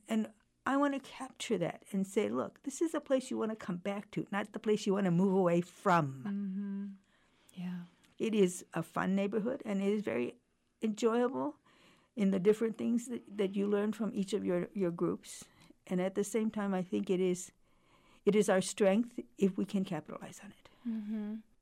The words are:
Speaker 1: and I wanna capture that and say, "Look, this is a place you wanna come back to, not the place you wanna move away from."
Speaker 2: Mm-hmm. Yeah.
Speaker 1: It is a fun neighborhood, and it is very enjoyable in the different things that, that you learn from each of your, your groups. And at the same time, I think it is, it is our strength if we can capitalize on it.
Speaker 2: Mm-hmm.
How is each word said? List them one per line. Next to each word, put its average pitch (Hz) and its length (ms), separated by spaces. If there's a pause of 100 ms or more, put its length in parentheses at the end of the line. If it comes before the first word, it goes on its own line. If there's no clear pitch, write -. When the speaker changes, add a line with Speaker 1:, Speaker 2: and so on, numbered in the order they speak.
Speaker 1:
and 220 200 (360)
I 269 140
wanna 277 220
capture - 580
that - 240 (100)
and 196 140
say, 208 240
"Look, 240 320
this - 180
is 330 140
a 294 60
place 262 300
you 226 60
wanna 220 180
come 185 220
back 202 360
to, - 200
not 202 220
the 214 40
place 214 280
you 196 80
wanna 196 160
move 185 240
away 175 260
from." 156 640
Speaker 2:
Mm-hmm. 196 1400
Yeah. 180 180 (380)
Speaker 1:
It 220 160
is 185 380
a 165 100
fun 185 320
neighborhood, 202 520
and 196 160
it 202 100
is 214 100
very - 340 (440)
enjoyable 240 760 (600)
in 196 140
the 190 80
different 214 400
things 233 300
that, 233 140 (140)
that 202 200
you 202 100
learn 208 260
from 208 220
each 190 180
of 196 120
your, 175 280
your 180 200
groups. 175 520 (440)
And 185 120
at 190 140
the 202 100
same 220 260
time, 202 220
I 185 100
think 202 280
it 180 100
is, 180 300 (760)
it 202 120
is 208 120
our 190 120
strength 202 580 (180)
if 190 220
we 202 60
can 190 200
capitalize - 600
on 202 60
it. - 380
Speaker 2:
Mm-hmm. 214 460 (280)